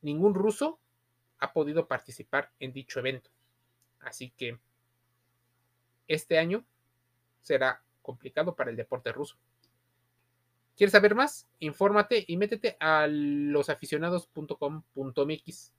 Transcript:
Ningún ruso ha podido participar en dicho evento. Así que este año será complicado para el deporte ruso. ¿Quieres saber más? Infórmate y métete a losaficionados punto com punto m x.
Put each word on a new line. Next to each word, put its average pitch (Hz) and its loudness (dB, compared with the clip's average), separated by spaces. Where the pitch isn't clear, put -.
Ningún 160 2
ruso 214 0
ha - -4
podido 151 0
participar - -6
en 131 -10
dicho 135 -10
evento. 127 -6
Así 127 -14
que 117 -8
este 160 0
año 180 -2
será 131 0
complicado 151 -6
para 120 -4
el 117 -8
deporte 117 -6
ruso. 139 -10
¿Quieres 202 6
saber 208 8
más? 262 0
Infórmate 202 2
y 170 -4
métete 214 -2
a 156 4
losaficionados 147 -2
punto 151 -10
com 156 -6
punto 135 -2
m 151 -2
x. - -18